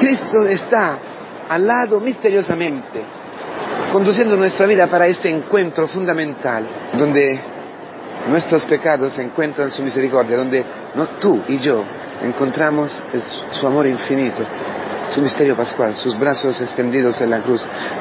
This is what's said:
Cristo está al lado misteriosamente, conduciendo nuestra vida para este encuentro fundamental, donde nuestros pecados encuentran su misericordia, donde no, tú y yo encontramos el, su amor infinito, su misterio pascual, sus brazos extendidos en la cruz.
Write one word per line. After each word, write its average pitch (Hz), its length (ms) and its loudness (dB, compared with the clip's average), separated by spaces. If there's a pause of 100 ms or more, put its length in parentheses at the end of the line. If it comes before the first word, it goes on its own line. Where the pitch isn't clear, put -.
Cristo 240 480 4
está 190 500 0 (500)
al 170 160 2
lado 220 360 2
misteriosamente, 175 1000 0 (920)
conduciendo 202 440 4
nuestra 190 300 4
vida 190 220 6
para 175 180 4
este 180 240 2
encuentro 160 560 2
fundamental, 151 800 -2 (280)
donde 139 440 4 (920)
nuestros 165 360 2
pecados 139 540 2
encuentran 143 520 -2
su 135 140 -6
misericordia, 127 520 2
donde 131 280 0 (320)
no, 151 100 0 (140)
tú 156 260 4
y 135 140 -2
yo 127 240 2 (400)
encontramos 147 800 0 (100)
el, 120 100 -2 (300)
su - 160 -4
amor 143 180 2
infinito, 131 560 -2 (680)
su 143 120 0
misterio 139 340 2
pascual, 117 380 0
sus 113 240 -2
brazos 135 420 0
extendidos 123 600 0
en 117 100 2
la 113 80 2
cruz. 113 260 0 (360)